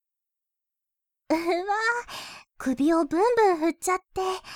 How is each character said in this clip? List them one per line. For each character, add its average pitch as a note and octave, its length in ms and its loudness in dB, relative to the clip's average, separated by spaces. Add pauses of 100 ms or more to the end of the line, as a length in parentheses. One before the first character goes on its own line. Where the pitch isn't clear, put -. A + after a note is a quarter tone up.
(1300)
う D4+ 60 2
わ、 D#4+ 40 0 (1160)
首 C#4 380 0
を E4 100 2
ブ D#4 140 -2
ン A#4 160 4
ブ G#4+ 180 6
ン E4 60 0
振 D#4 100 2
っ D#4 100 -4
ち - 120 -4
ゃ F#4 60 2
っ - 20 -4
て、 - 240 -8 (340)